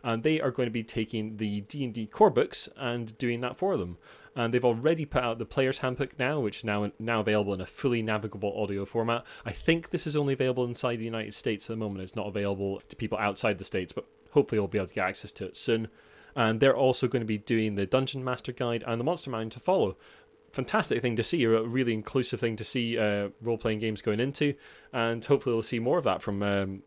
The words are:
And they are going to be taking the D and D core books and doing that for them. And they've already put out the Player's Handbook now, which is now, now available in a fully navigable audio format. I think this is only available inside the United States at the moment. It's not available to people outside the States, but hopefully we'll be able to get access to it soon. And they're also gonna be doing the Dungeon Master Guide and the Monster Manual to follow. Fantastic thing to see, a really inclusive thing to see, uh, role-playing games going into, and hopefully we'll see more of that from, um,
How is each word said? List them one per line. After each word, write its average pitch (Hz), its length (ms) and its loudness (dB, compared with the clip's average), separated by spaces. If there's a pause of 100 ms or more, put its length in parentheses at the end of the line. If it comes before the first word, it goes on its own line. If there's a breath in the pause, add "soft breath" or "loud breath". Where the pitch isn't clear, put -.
And 113 200 0
they 156 180 2
are 131 100 0
going 123 180 0
to - 40 -4
be 113 100 -2
taking 110 540 -4
the 104 260 -2
D 139 220 -6
and 120 80 -4
D 110 140 -4
core 185 240 6
books - 480 0
and 120 400 -4
doing 120 240 -2
that 123 160 -4
for 185 180 2
them. 87 220 -4 (380 soft breath)
And 117 180 2
they've 123 100 4
already 139 420 2
put 127 180 0
out 117 160 -2
the 117 40 -6
Player's 131 340 0
Handbook 131 380 -4
now, 143 220 0
which 110 200 -2
is - 60 -10
now, 104 360 0
now 113 180 0
available 104 340 2
in 92 80 -2
a 90 60 -8
fully 120 340 0
navigable 107 640 -2
audio 98 220 -2
format. 117 400 -2 (200 loud breath)
I 117 60 -6
think 165 400 0
this - 160 -4
is 147 80 -2
only 143 200 2
available 127 300 2
inside 120 360 -2
the 110 40 -4
United 113 300 -6
States - 300 -4
at - 60 -8
the 113 60 -6
moment. 101 280 -4
It's 92 100 -12
not 104 140 -4
available 98 600 -2
to - 60 -18
people 104 240 -4
outside 104 400 0
the 98 60 -10
States, 92 280 -4
but - 140 -8 (240)
hopefully 135 300 4
we'll 98 80 0
be 104 100 -2
able 95 80 0
to - 80 -18
get 95 140 0
access 98 240 -8
to - 140 -8
it 90 100 -14
soon. 113 320 0 (480 soft breath)
And 113 240 2
they're 135 160 8
also 131 320 4
gonna 117 160 0
be 107 140 0
doing 110 360 2
the 98 120 0
Dungeon 131 360 0
Master 127 300 -4
Guide 117 340 -2
and 117 140 0
the 120 40 -4
Monster 160 260 -2
Manual 113 200 -4
to 123 100 -14
follow. 165 360 2 (560 soft breath)
Fantastic 131 500 0
thing 120 140 0
to 113 80 2
see, 170 180 2
a 113 200 6
really 120 300 0
inclusive 113 460 -2
thing 117 160 0
to 107 100 -8
see, 117 320 -2
uh, 101 340 0 (100)
role-playing 110 400 -2
games 110 200 -2
going 107 200 0
into, 139 340 0 (380 soft breath)
and 117 320 0
hopefully 135 300 2
we'll 113 80 2
see 117 180 -4
more 135 180 2
of 147 60 -2
that 92 180 2
from, 101 220 -4
um, 98 420 0